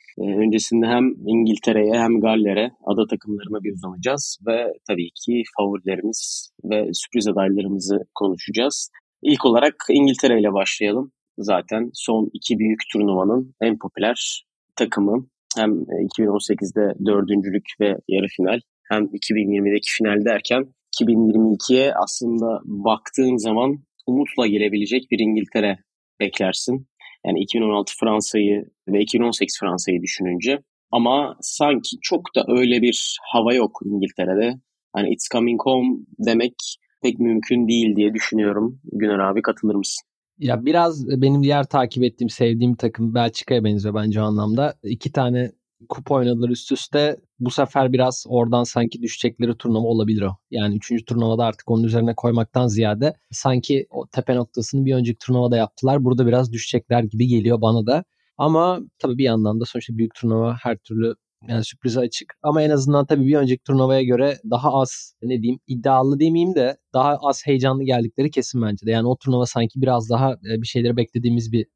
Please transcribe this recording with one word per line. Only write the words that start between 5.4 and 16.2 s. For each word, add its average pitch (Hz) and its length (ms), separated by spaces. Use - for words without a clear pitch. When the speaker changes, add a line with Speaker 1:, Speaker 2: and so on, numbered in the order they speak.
Speaker 1:
favorilerimiz 101 960
ve 107 300
sürpriz 107 340
adaylarımızı 98 720
konuşacağız. 104 720
İlk 143 220
olarak 127 300
İngiltere 135 500
ile 104 140
başlayalım. 104 580
Zaten 104 560
son 110 400
iki - 260
büyük 107 200
turnuvanın 104 680
en 110 160
popüler - 680
takımı. 107 520
Hem, 110 140
e, 82 240
iki - 160